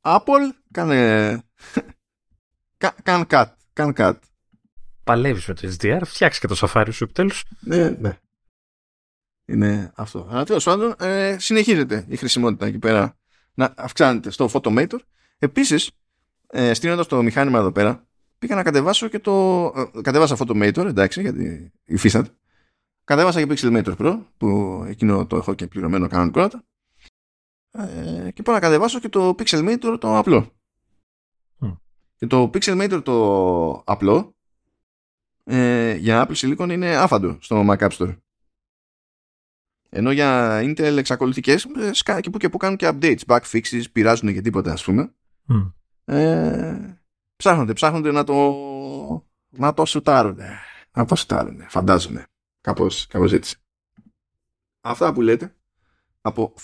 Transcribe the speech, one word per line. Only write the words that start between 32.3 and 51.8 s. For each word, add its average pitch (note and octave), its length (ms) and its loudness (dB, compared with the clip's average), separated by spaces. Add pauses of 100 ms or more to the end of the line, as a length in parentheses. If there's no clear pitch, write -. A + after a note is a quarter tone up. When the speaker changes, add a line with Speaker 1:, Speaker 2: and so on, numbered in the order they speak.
Speaker 1:
Pixelmator F#3+ 500 -2
το F#2+ 640 2 (140)
απλό, G2+ 520 2 (1080)
ε, B2 500 0
για A2+ 320 2
Apple E3 80 -8
Silicon D3 360 -2
είναι F3 260 -2
άφαντο G#2+ 440 0
στο G#2 280 2
Mac G2 100 2
App G2+ 120 2
Store. F#2 260 -6 (1700)
Ενώ A#2 220 -2
για B2+ 500 2
Intel D3+ 380 0
εξακολουθεί C3 420 -2
και, C3+ 120 2
ε, G#3+ 400 -2
σκα-, G3 280 -2
και F3+ 100 -8
που G#3 80 -8
και F#3+ 100 -2
που E3+ 80 -4
κάνουν F#3+ 200 -2
και F3 160 0
updates, C#3+ 340 0
bug A#2+ 140 4
fixes, A#2 520 -4
πειράζουνε A2 400 2
και F#2+ 80 -4
τίποτα, F#2+ 320 -2
ας - 120 -8
πούμε. G#2 300 0 (300)
Speaker 2:
Μμ. A2 220 0 (380)
Speaker 1:
Ε, D#3+ 960 -2 (340)
ψάχνονται, D3+ 360 2
ψάχνονται D3+ 400 0
να D3 120 0
το, C#3+ 300 2 (920)
να D3 260 -2
το D#3+ 100 2
σουτάρουνε. A#2+ 760 0 (340)
Να A#2+ 120 0
το - 100 2
σουτάρουνε, - 540 -4
φαντάζομαι. F2+ 580 0 (340)